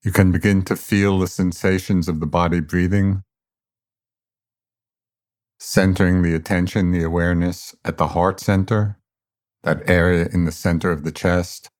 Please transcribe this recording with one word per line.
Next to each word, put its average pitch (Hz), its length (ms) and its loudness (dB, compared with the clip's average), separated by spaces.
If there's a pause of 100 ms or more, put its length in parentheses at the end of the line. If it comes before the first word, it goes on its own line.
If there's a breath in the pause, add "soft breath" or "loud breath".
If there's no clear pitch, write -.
You 98 80 -2
can 92 200 4
begin 95 320 2
to 95 120 -2
feel 98 440 0
the 90 80 0
sensations 92 800 0
of 82 120 -4
the 80 60 -4
body 87 340 0
breathing, 95 640 0 (2250)
centering 92 640 2
the 85 100 2
attention, 90 580 -2
the 87 120 0
awareness 87 720 -2 (100)
at - 120 -6
the 78 120 0
heart 90 300 0
center, 104 580 0 (640)
that 76 260 -2
area 87 440 4
in 87 120 2
the 82 60 -2
center 87 400 -2
of 73 120 -4
the 80 80 -6
chest 90 580 -2 (100)